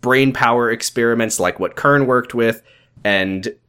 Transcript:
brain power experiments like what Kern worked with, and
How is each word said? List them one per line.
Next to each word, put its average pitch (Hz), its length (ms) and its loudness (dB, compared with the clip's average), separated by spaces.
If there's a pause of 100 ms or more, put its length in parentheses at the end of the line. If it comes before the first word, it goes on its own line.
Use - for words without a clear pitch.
brain 131 320 2
power 120 360 0
experiments 117 680 -2
like 90 220 -2
what 92 160 -6
Kern 143 300 2
worked 123 280 -2
with, 113 260 0 (440)
and 95 500 -2 (140)